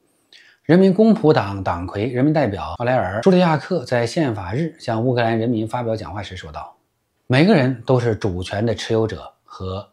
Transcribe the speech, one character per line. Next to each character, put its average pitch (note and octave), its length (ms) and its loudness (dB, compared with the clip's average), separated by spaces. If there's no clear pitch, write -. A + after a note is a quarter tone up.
人 D#3+ 160 6
民 F#3+ 140 6
公 G#3+ 220 6
仆 D3+ 180 4
党 G2+ 320 -2
党 F2+ 220 -4
魁、 G2+ 200 -4
人 B2+ 180 -2
民 D3+ 80 4
代 D3+ 140 0
表 F2 320 -6
奥 A#2+ 60 -6
莱 B2 100 0
尔· G2+ 300 -2
舒 G3 60 6
利 F3+ 80 6
亚 E3 180 2
克 D3+ 280 -4
在 A#2+ 220 -2
宪 C3 280 -2
法 F#2 200 -8
日 D#3 240 -4
向 A2+ 260 -4
乌 B2+ 100 2
克 A#2+ 80 0
兰 A2+ 140 0
人 A2+ 120 -2
民 A2+ 180 -2
发 B2 160 -6
表 A2+ 140 -4
讲 F2+ 160 -10
话 G#2 100 -10
时 F#2 140 -14
说 E2+ 160 -14
道 D#2+ 240 -16
：“每 C3 180 4
个 G#3 100 6
人 B2+ 320 0
都 B2+ 120 4
是 A#2 160 0
主 F#2 280 -4
权 G2+ 220 -4
的 A2+ 100 0
持 - 180 -6
有 A2+ 120 2
者 F#2+ 280 -8
和 F#2+ 500 -10